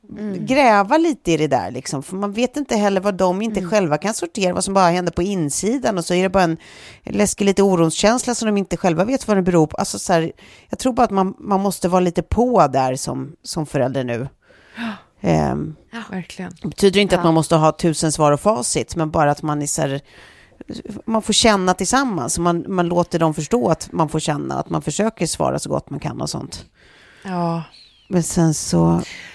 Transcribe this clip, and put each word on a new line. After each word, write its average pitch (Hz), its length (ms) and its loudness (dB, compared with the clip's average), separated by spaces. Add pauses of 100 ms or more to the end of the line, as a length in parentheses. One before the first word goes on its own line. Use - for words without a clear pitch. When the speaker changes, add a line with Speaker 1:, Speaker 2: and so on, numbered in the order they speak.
(180)
Speaker 1:
Mm. 196 280 -6
Speaker 2:
gräva 240 520 2
lite 320 340 0
i 160 40 2
det 151 100 0
där, 117 240 0
liksom, 135 320 -6
för 185 140 -10
man 202 160 -4
vet 240 240 -2
inte 269 200 -2
heller 202 240 2
vad 196 140 -2
de 185 280 0
inte 214 180 -2
Speaker 1:
Mm. 175 100 -6
Speaker 2:
själva 170 280 2
kan 208 160 -4
sortera, 190 400 -2
vad 180 100 -2
som 196 100 -4
bara 185 160 6
händer 180 220 0
på 175 100 -2
insidan, 202 760 -2
och 165 60 -4
så 180 100 0
är 180 80 4
det 190 60 2
bara 190 140 4
en 165 140 2 (480)
läskig 202 400 0
lite 196 180 4
oroskänsla 196 720 2
som 226 120 -4
de 208 100 2
inte 185 200 -2
själva 175 280 2
vet 254 240 -2
vad 214 80 4
det 185 60 2
beror 175 240 4
på. - 100 -12
Alltså, 196 220 -6
så - 140 -2
här, 165 200 2 (360)
jag - 100 -8
tror 254 140 0
bara 247 100 2
att 208 80 2
man, 190 280 0
man 196 220 0
måste 196 280 -2
vara 180 120 2
lite 180 220 0
på 220 440 4
där 131 300 0
som, 135 360 -8 (100)
som 151 240 -6
förälder 131 380 -2
nu. 123 240 -6 (480)
Speaker 3:
Ja. 226 140 -8 (300)
Speaker 2:
Ehm, 156 540 0 (180)
Speaker 3:
Ja. 226 180 -12
Verkligen. 180 420 -12 (100)
Speaker 2:
det 160 60 -6
betyder 196 320 4
inte 190 140 4
att 180 60 2
Speaker 1:
Ja. 170 40 -2
Speaker 2:
man 165 100 6
måste 160 220 2
ha 156 160 4
tusen 160 400 0
svar 151 200 4
och 143 80 0
facit, 214 560 -2
men 156 140 -2
bara 156 200 2
att 147 120 -2
man 147 200 -2
är 143 40 -4
så 151 160 -4
här, 143 180 -4 (1080)
man 226 160 -2
får 214 100 -2
känna 202 420 4
tillsammans, 190 640 -2
man, 170 300 2
man 180 200 0
låter 175 300 0
dem 160 160 2
förstå 226 340 -2
att - 240 -2
man 165 160 0
får 156 120 -2
känna, 143 340 -4
att 135 160 -6
man 156 120 -2
försöker 196 440 -2
svara - 320 -2
så - 100 -8
gott - 220 -6
man - 100 -8
kan - 200 -8
och 151 100 -6
sånt. - 340 -12 (600)
Speaker 3:
Ja. 170 380 -4 (460)
Speaker 2:
Men 180 140 2
sen 160 320 2
så, 170 460 2 (340)